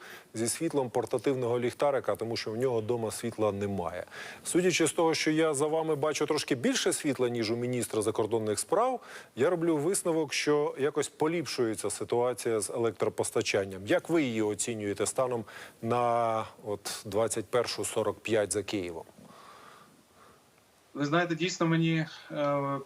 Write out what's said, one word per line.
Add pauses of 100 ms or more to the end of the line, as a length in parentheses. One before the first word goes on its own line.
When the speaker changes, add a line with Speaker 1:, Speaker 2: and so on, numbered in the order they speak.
(340)
Speaker 1:
зі
світлом
портативного
ліхтарика,
тому
що
в
нього
вдома
світла
немає. (400)
Судячи
з
того,
що
я
за
вами
бачу
трошки
більше
світла,
ніж
у
міністра
закордонних
справ, (360)
я
роблю
висновок,
що
якось
поліпшується
ситуація
з
електропостачанням.
Як
ви
її
оцінюєте
станом (380)
на, (200)
от,
двадцять
першу
сорок
п'ять
за
Києвом? (1900)
Speaker 2:
Ви
знаєте,
дійсно
мені, (260)
е,